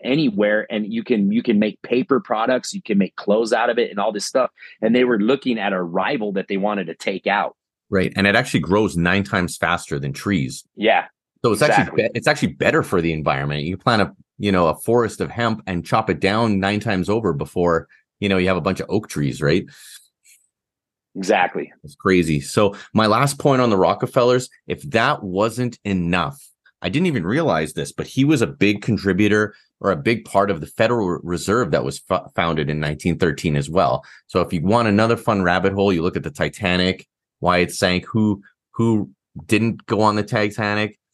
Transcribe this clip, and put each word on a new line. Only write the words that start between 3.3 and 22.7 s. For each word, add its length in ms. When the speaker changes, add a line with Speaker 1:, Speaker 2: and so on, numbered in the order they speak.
Speaker 1:
out 160
of 100
it 100
and 80
all 140
this 140
stuff. 260
And 120
they 120
were 140
looking 380
at 140
a 100
rival 520
that 160
they 80
wanted 300
to 80
take 320
out. 280
Speaker 2:
Right. 280
And 100
it 80
actually 240
grows 380
nine 260
times 320
faster 440
than 120
trees. 540
Speaker 1:
Yeah, 300
Speaker 2:
So 80
it's 100
Speaker 1:
exactly. 200
Speaker 2:
actually 220
be-, 140
it's 100
actually 260
better 300
for 180
the 120
environment. 500
You 140
plant 240
a, 100
you 140
know, 160
a 80
forest 460
of 100
hemp 340
and 200
chop 240
it 100
down 400
nine 200
times 300
over 240
before, 540
you 100
know, 80
you 100
have 100
a 40
bunch 180
of 100
oak 200
trees, 320
right? 240
Speaker 1:
Exactly. 560
Speaker 2:
It's 120
crazy. 440
So 360